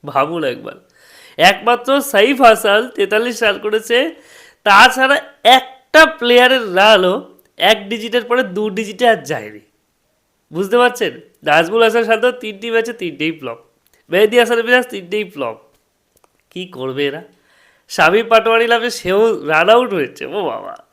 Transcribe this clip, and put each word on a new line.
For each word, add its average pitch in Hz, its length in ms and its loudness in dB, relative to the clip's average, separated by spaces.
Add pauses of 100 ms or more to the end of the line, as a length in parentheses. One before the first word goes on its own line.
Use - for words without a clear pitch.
ভাবুন 147 380 -4
একবার। - 300 -8 (640)
একমাত্র 240 640 0
সাইফ 247 400 0
হাসান 220 460 2
তেতাল্লিশ 220 560 -4
রান 202 160 -2
করেছে, 233 560 -4 (480)
তাছাড়া 254 580 4 (220)
একটা 262 600 4
প্লেয়ারের 240 720 2
রানও 185 600 2 (220)
এক 202 320 0
ডিজিটের 233 320 -4
পরে 240 220 -2
দু 208 260 -6
ডিজিটে 214 380 -4
আর 220 80 4
যায়নি, 117 440 -12 (920)
বুঝতে 196 240 -2
পারছেন? - 420 0 (240)
নাজমুল 170 400 2
হাসান 226 200 0
শান্ত 220 220 0
তিনটি 226 460 -6
ম্যাচে 226 220 -2
তিনটেই 160 380 -8
ফ্লপ, 131 260 -12 (520)
মেহেদী 214 300 2
হাসান 233 220 0
মিরাজ 247 260 0
তিনটেই 196 360 -8
ফ্লপ। 131 340 -10 (920)
কী 185 160 -14
করবে 135 420 -8
এরা? 151 160 -10 (680)
শামীম 185 380 2
পাটোয়ারি 226 400 2
নামে 233 220 0
সেও 190 560 -2
রান 160 240 0
আউট 233 240 4
হয়েছে, - 320 -6
ও 175 200 -8
বাবা 107 300 -8 (180)